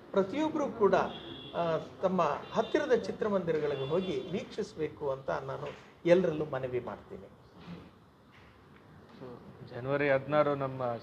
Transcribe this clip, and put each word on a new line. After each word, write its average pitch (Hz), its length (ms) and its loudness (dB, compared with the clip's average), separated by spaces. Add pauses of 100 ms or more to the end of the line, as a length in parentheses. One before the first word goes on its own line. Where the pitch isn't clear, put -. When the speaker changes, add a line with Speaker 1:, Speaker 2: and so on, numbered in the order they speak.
(120)
Speaker 1:
ಪ್ರತಿಯೊಬ್ಬರೂ 285 560 0
ಕೂಡ, 190 280 4
ಆ, - 800 -2 (240)
ತಮ್ಮ 185 200 2 (300)
ಹತ್ತಿರದ 247 420 2
ಚಿತ್ರಮಂದಿರಗಳಿಗೆ 160 960 0
ಹೋಗಿ 170 300 0 (120)
ವೀಕ್ಷಿಸಬೇಕು 170 800 -4
ಅಂತ 135 180 -6
ನಾನು 139 380 -4 (380)
ಎಲ್ಲರಲ್ಲೂ 170 400 6
ಮನವಿ 127 340 -2
ಮಾಡ್ತೀನಿ. 101 500 -10 (1900)
Speaker 2:
So, 135 60 -16 (440)
ಜನವರಿ 139 400 0
ಹದಿನಾರು 143 460 4
ನಮ್ಮ 131 480 -2